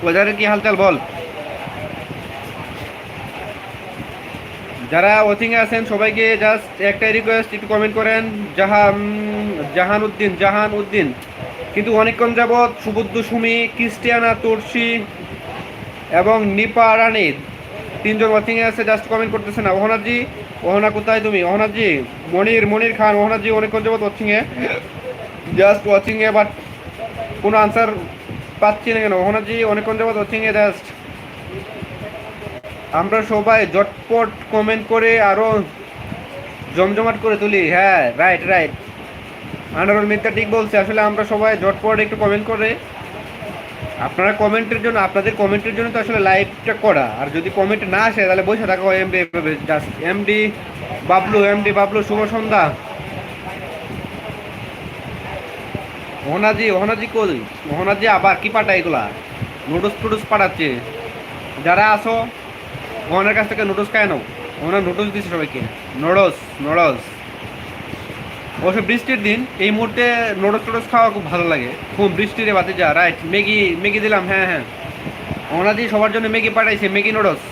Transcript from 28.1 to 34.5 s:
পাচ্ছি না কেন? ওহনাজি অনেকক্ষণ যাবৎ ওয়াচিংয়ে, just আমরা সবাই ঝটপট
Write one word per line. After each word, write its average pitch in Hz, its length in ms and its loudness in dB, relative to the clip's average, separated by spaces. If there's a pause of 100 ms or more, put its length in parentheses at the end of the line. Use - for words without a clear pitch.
পাচ্ছি 208 340 2
না 226 60 2
কেন? 214 140 2
ওহনাজি 208 500 0
অনেকক্ষণ 214 340 0
যাবৎ 226 180 0
ওয়াচিংয়ে, 220 380 0
just 208 320 2 (2000)
আমরা 202 380 0
সবাই 214 440 4
ঝটপট 220 560 2 (220)